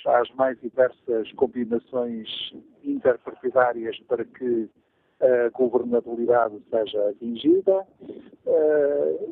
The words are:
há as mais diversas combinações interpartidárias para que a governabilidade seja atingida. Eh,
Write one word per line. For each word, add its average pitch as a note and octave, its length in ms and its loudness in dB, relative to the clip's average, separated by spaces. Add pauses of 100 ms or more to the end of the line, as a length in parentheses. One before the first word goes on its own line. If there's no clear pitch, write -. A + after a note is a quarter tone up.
há B2 140 2
as A#2 160 0
mais C3 260 -2
diversas A#2 760 -2
combinações A#2+ 920 -4 (540)
interpartidárias B2 1120 0 (120)
para A#2 160 0
que A#2+ 440 -4 (520)
a B2 300 4
governabilidade A#2+ 1160 0
seja G#2 400 -2
atingida. D#3+ 800 0 (600)
Eh, D3+ 720 2 (140)